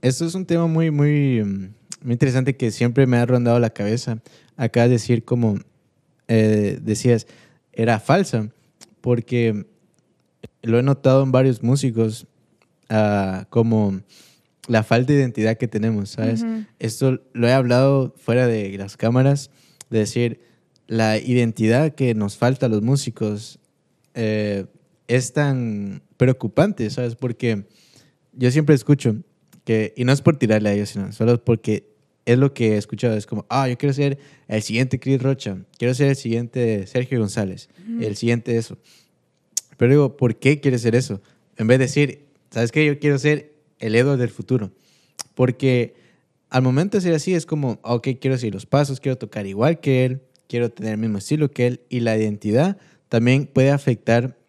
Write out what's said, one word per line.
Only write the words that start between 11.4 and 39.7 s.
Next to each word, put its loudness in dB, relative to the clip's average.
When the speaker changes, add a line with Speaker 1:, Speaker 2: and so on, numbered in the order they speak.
Speaker 1:
músicos, 0
ah, 0
como 2
la 2
falta 0
de 4
identidad 0
que -6
tenemos, -4
¿sabes? -2
Speaker 2:
Ujú. -6
Speaker 1:
Esto -2
lo 0
he 4
hablado 2
fuera 0
de -4
las -12
cámaras, 2
de 0
decir, -2
la 0
identidad 0
que 0
nos -4
falta 0
a 0
los 0
músicos, -4
eh, -4
es -2
tan -4
preocupante, 0
¿sabes? -6
Porque -4
yo 2
siempre 4
escucho 2
que, -2
y -4
no 2
es 2
por 4
tirarle 2
a 2
ellos, -2
sino -8
solo 0
porque -2
es 4
lo 2
que 0
he 0
escuchado, -4
es -8
como, -10
"Ah, -2
yo -4
quiero 0
ser -2
el -2
siguiente -2
Chris -2
Rocha, -4
quiero 0
ser 2
el 0
siguiente -4
Sergio -4
González, -4
Speaker 2:
Ujú. -8
Speaker 1:
el -4
siguiente -2
eso". -8